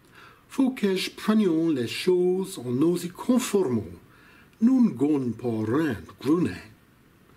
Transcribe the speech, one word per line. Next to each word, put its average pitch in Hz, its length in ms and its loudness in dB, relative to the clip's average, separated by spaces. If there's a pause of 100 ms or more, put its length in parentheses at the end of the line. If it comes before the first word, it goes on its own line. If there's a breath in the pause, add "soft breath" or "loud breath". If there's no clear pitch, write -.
(480 loud breath)
Faut 262 220 0
que 196 240 0
je 180 160 -4
prenions 180 580 0
les 127 200 0
choses 180 720 0
en 123 100 -8
nous 170 340 0
y 175 40 -8
conformant. 180 800 0 (720 soft breath)
Nous 247 240 4
ne 185 60 4
gagnons 135 420 0
pas 110 360 -4
rien 139 260 0
de - 300 -16
Grenet. 127 480 0 (640 soft breath)